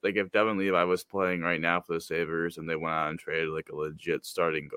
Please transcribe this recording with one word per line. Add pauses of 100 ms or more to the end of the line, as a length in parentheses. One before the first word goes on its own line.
like
if
Devin
Levi
was
playing
right
now
for
the
Sabres
and
they
went
out
and
traded,
like,
a
legit
starting,